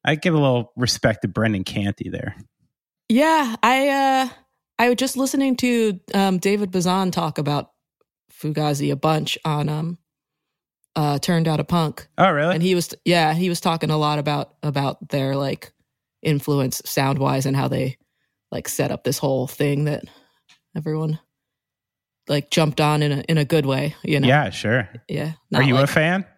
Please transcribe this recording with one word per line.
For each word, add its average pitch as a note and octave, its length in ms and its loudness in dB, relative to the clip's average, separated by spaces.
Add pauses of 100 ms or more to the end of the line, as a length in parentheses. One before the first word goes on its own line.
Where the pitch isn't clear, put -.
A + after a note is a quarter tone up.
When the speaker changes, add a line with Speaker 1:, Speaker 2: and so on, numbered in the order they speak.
Speaker 1:
I D3+ 100 2
give E3 180 0
a D#3 60 4
little B2 380 2
respect A#2+ 460 0
to G#2+ 60 -2
Brendan G#2+ 360 0
Canty G2+ 440 -4
there. - 280 -8 (720)
Speaker 2:
Yeah, C#4 560 2
I, C4+ 240 4
uh, C4+ 400 2 (500)
I A#3+ 120 4
was A#3+ 60 2
just C4 200 -2
listening C4+ 400 0
to, A3+ 420 2 (160)
um, G3 240 2
David G3+ 320 0
Bazan F#3 400 0
talk E3 280 -2
about C#3+ 340 -2 (600)
Fugazi D3 600 -2
a C#3 40 -2
bunch D#3 480 0
on, D3+ 240 -2
um, D#3+ 300 -4 (1000)
uh, D3 220 0
Turned E3 300 2
Out D3+ 100 2
a D3 60 -2
Punk. E3 420 -2 (120)
Speaker 1:
Oh, F#3 120 4
really? D#3+ 240 0
Speaker 2:
And D#3+ 80 0
he F#3 140 2
was, - 180 -4 (100)
yeah, E3 300 2
he F3+ 140 0
was F3 120 -2
talking D#3+ 300 -2
a D3+ 80 0
lot D3+ 220 0
about, C#3+ 420 -4
about C#3 460 -4
their, C3+ 260 -2
like, C#3 380 -6 (500)
influence C#3 600 0
sound-wise C3+ 640 0
and C3+ 100 0
how C3+ 100 0
they, C3 320 -2 (540)
like, - 160 -8
set - 240 -4
up - 100 -8
this - 160 -2
whole C3 300 -2
thing C#3+ 380 -2
that D3 180 -4 (720)
everyone, D#3 420 -4 (1120)
like, D3 200 -2
jumped D#3 320 2
on D3+ 220 2
in D3 80 0
a, C#3 120 -2
in D#3+ 160 0
a D3 60 2
good D3 220 2
way, C3+ 380 -2
you C#3+ 160 0
know? C3+ 80 2
Speaker 1:
Yeah, C3 220 4
sure. A2 380 -2 (200)
Speaker 2:
Yeah. D#3 240 -6
Speaker 1:
Are - 20 -12 (160)
Speaker 2:
Not C3+ 160 4
Speaker 1:
you B2+ 80 4
Speaker 2:
like C3+ 100 6
Speaker 1:
a C#3+ 40 0
fan? F3 360 2 (140)